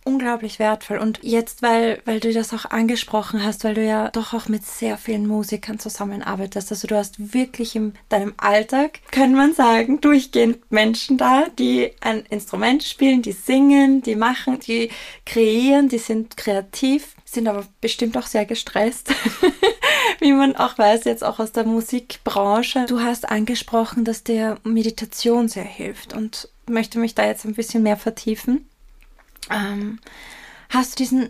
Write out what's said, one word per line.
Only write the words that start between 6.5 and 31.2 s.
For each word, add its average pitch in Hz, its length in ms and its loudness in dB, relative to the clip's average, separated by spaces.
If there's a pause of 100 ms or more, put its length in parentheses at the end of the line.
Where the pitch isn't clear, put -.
also 214 160 -8
du 214 100 -2
hast 208 360 -6
wirklich 254 420 -2
in 214 180 -4 (160)
deinem 202 280 -2
Alltag, 220 640 0 (120)
kann 262 220 4
man 285 200 6
sagen, 233 480 4
durchgehend 254 720 2
Menschen 226 460 2
da, 254 280 4 (120)
die 247 340 0 (100)
ein 220 280 -2
Instrument 214 540 -2
spielen, 262 380 2
die 220 100 -4
singen, 269 720 4
die 220 120 -2
machen, 254 440 0
die 226 300 -2 (360)
kreieren, 247 600 4
die 247 120 0
sind 226 360 -4
kreativ, 226 880 -2
sind 226 240 -4
aber 202 180 -2 (140)
bestimmt 226 380 -2
auch 240 100 -6
sehr 208 180 0
gestresst, 226 680 -4 (520)
<laughs> 508 540 0
wie 285 140 6
man 269 240 4
auch 247 200 -2
weiß, 220 280 4
jetzt 233 180 -2
auch - 160 -2
aus 220 140 -4
der 226 120 0
Musikbranche. 226 1200 0
Du 247 140 0
hast 240 280 -2
angesprochen, 226 760 0
dass 226 180 -4
dir 220 400 -2
Meditation 226 840 0
sehr 202 160 -6
hilft 202 500 -12
und 220 360 -10 (200)
möchte 226 300 -2
mich 226 160 -2
da 208 100 0
jetzt 214 200 -4
ein 214 100 -6
bisschen 226 280 0
mehr 208 140 2
vertiefen. 220 680 -4 (840)
Ähm, 208 480 -6 (720)
hast 254 300 0
du 262 40 2
diesen 254 260 0